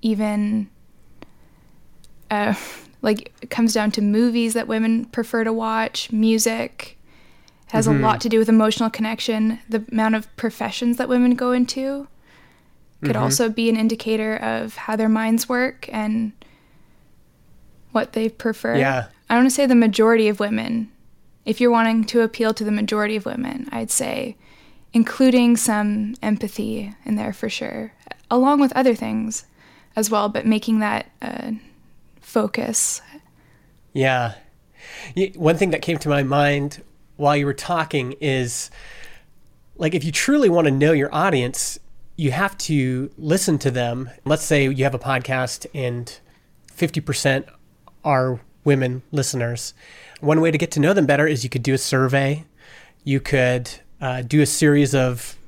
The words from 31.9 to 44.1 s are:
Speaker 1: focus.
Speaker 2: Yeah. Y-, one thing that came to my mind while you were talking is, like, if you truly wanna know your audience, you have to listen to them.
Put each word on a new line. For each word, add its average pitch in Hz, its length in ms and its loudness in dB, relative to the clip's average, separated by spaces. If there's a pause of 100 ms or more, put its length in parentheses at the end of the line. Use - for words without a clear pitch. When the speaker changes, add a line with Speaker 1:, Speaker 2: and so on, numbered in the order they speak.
Speaker 1:
focus. - 800 -4 (920)
Speaker 2:
Yeah. 127 420 0 (840)
Y-, 190 200 -2
one 160 200 2
thing 185 140 0
that 160 120 -2
came 165 160 -2
to 151 100 -6
my 143 160 2
mind 143 580 0 (340)
while 147 200 2
you 143 100 0
were 139 80 -2
talking 151 680 -4
is, 131 480 -2 (1080)
like, 165 180 -2
if 151 100 -2
you 160 60 -2
truly 269 380 4
wanna 170 240 4
know 147 200 4
your 143 220 0
audience, 151 640 -2 (380)
you 143 160 0
have 196 260 -2
to 131 580 -2
listen 156 420 0
to 143 120 0
them. 123 400 -4 (140)